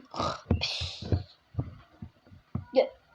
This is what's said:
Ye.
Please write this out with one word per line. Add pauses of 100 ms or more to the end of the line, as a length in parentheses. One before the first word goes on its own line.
(2750)
Ye. (240)